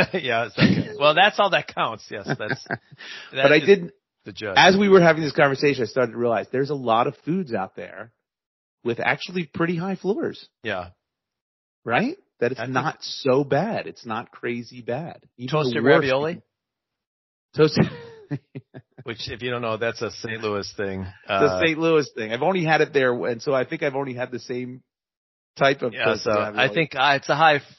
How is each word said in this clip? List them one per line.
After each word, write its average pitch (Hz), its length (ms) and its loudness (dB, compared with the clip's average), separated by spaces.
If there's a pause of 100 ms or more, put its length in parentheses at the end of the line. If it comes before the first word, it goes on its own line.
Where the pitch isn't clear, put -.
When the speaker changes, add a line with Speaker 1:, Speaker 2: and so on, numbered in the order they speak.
Speaker 1:
<laughs> - 140 0
Yeah, 120 320 -2
it's - 120 -10
okay. - 400 2
Well, 147 160 4
that's 196 240 4
all 202 120 2
that 165 240 0
counts. 120 360 -4
Yes, 101 160 -10
that's, 117 380 -6
Speaker 2:
<laughs> - 0 -
Speaker 1:
that 113 140 -6 (540)
Speaker 2:
But 139 200 4
I 151 40 8
Speaker 1:
is 151 100 2
Speaker 2:
didn't, 175 260 4 (320)
Speaker 1:
the 107 80 -14
judge. 101 240 -8
Speaker 2:
as 180 200 8
we 202 120 4
were 190 120 8
having 160 220 6
this 143 120 -2
conversation, 139 480 2
I 107 40 0
started 120 260 -2
to 113 60 -8
realize 117 340 0
there's 135 180 -2
a 147 40 -4
lot 120 320 2
of 143 80 -4 (100)
foods 160 280 -4
out 98 240 -6
there 92 360 -14 (720)
with 117 160 -4
actually 170 460 -4
pretty 170 300 -2
high 185 200 -4
floors. 240 520 -6 (140)
Speaker 1:
Yeah. 92 280 -6 (920)
Speaker 2:
Right? 170 320 -2 (220)
That 120 140 0
it's 123 80 -8
Speaker 1:
I 117 40 -6
think 127 100 -6
Speaker 2:
not 131 280 -2
so 131 420 0
bad. 139 420 -2
It's 82 200 -16
not 117 240 -8
crazy 120 500 -10
bad. 120 460 -8 (100)
Even 123 100 -10
the 127 60 -4 (120)
Speaker 1:
Toasted 117 200 0
Speaker 2:
worst 139 180 8
Speaker 1:
ravioli? 143 400 -2 (1120)
Speaker 2:
Toasted 156 300 4 (460)
<laughs> - 720 -14
Speaker 1:
Which, 113 280 -10
if 117 120 -12
you 123 80 -4
don't 120 120 -4
know, 110 140 -2
that's 113 260 -4
a 107 80 -4
Saint 113 320 -10
Louis 101 340 -4
thing. 95 260 -4
Speaker 2:
It's - 280 -12
a - 20 0
Speaker 1:
Uh, 95 280 2
Speaker 2:
Saint 160 180 0
Louis 160 360 2
thing. 110 180 -8
I've 123 100 -4
only 180 220 0
had 156 160 2
it 151 140 0
there, 131 180 4 (140)
and 117 160 -4
so 147 100 -2
I 131 120 0
think 165 180 -6
I've 139 140 -2
only 139 180 -6
had 127 160 -8
the 123 80 -10
same 127 440 -10 (760)
type 135 260 2
of 120 100 -4
Speaker 1:
Yeah, 120 140 -6
Speaker 2:
toasted 110 260 0
Speaker 1:
so 104 60 2
I 104 120 -2
Speaker 2:
ravioli. 123 240 0
Speaker 1:
think, 160 200 -2
uh, 139 220 2
it's - 120 -6
a 151 80 0
high 151 220 4 (200)